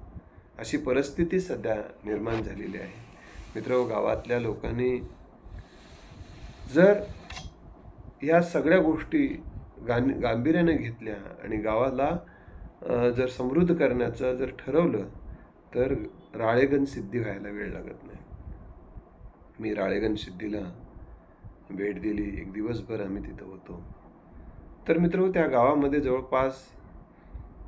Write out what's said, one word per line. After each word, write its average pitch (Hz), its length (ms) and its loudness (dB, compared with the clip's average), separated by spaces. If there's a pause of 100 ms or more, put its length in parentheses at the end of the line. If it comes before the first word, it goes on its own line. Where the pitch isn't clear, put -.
(600)
अशी 113 180 -2
परिस्थिती 147 640 0
सध्या 113 360 -2 (300)
निर्माण 110 380 -2
झालेली 98 340 -8
आहे. 92 160 -12 (600)
मित्र, 123 340 2
गावातल्या 113 500 0
लोकांनी 120 600 -2 (1700)
जर 185 200 10 (1300)
या 160 180 6
सगळ्या 165 380 6
गोष्टी 151 640 2 (440)
गां-, 120 340 2
गांभीर्याने 151 520 4
घेतल्या 117 420 -4 (280)
आणि 110 140 -4
गावाला, 127 600 2 (640)
अ, 123 280 2
जर 123 180 2
समृद्ध 147 480 2
करण्याचं 123 600 2
जर 123 140 -2
ठरवलं, 135 540 2 (720)
तर 131 180 2 (420)
राळेगण 131 480 4
सिद्धी 120 360 -4
व्हायला 104 300 -4
वेळ 101 220 -6
लागत - 320 -12
नाही. - 140 -16 (1400)
मी 110 140 -2
राळेगण 101 420 0
सिद्धीला 95 720 -8 (840)
भेट 98 320 -4
दिली, 101 400 -4
एक 95 120 -10
दिवसभर 107 480 -6
आम्ही 101 220 -6
तिथं - 220 -12
होतो. 92 380 -16 (1040)
तर 165 100 4
मित्र, 175 360 4
त्या 165 140 4
गावामध्ये 139 540 4
जवळपास 131 540 0 (1120)